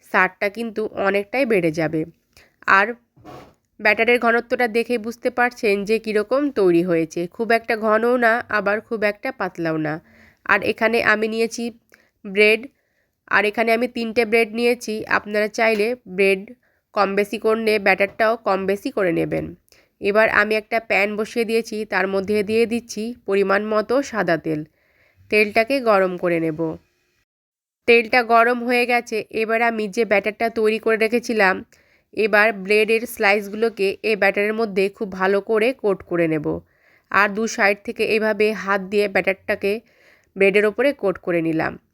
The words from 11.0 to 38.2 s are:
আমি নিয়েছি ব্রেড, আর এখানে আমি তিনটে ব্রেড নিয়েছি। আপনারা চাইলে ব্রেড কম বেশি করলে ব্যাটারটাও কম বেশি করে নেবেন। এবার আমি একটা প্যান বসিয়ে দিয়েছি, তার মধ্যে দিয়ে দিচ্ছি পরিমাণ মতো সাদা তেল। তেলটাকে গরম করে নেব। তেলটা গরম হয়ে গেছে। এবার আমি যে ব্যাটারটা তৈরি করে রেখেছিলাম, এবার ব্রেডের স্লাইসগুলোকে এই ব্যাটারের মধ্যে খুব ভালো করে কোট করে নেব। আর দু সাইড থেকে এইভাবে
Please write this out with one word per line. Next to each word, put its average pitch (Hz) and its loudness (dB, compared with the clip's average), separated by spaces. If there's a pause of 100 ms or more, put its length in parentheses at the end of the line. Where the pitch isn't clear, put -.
আমি 214 0
নিয়েছি 226 -4 (600)
ব্রেড, 214 2 (760)
আর 196 2
এখানে 226 0
আমি 240 -2 (100)
তিনটে 233 -2
ব্রেড 226 2
নিয়েছি। 240 -2 (220)
আপনারা 208 -2 (100)
চাইলে 220 2 (300)
ব্রেড 196 2 (540)
কম 196 2 (100)
বেশি 208 -2
করলে 220 0 (140)
ব্যাটারটাও 202 2 (120)
কম 190 0 (100)
বেশি 202 -2
করে 185 0
নেবেন। 156 -2 (560)
এবার 208 2 (140)
আমি 214 0 (100)
একটা 233 -4 (120)
প্যান 196 2 (100)
বসিয়ে 220 -4
দিয়েছি, 220 -2 (160)
তার 190 0
মধ্যে 196 0 (140)
দিয়ে 226 2
দিচ্ছি 226 -6 (260)
পরিমাণ 196 2 (120)
মতো 214 0 (160)
সাদা 175 0
তেল। 156 -4 (680)
তেলটাকে 220 2 (120)
গরম 190 4 (120)
করে 170 0
নেব। 160 -4 (1300)
তেলটা 233 4 (140)
গরম 233 4 (100)
হয়ে 240 2
গেছে। 240 -2 (260)
এবার 226 0 (100)
আমি 220 -4 (120)
যে 233 0
ব্যাটারটা 214 0 (120)
তৈরি 220 0
করে 220 2
রেখেছিলাম, 220 2 (600)
এবার 214 4 (160)
ব্রেডের 214 2 (120)
স্লাইসগুলোকে 208 0 (240)
এই 220 0
ব্যাটারের 202 0
মধ্যে 196 0 (120)
খুব 220 -6 (120)
ভালো 190 2 (120)
করে 220 2 (140)
কোট 190 0 (120)
করে 170 0
নেব। 156 -2 (640)
আর 202 2
দু 220 -2 (100)
সাইড 208 2 (100)
থেকে 226 -6 (120)
এইভাবে 214 0 (160)